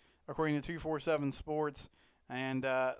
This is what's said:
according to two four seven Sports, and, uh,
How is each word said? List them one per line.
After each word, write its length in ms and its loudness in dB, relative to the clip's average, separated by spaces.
according 320 2
to 60 -6
two 140 -4
four 200 -2
seven 320 2
Sports, 580 -2
and, 380 -2
uh, 340 4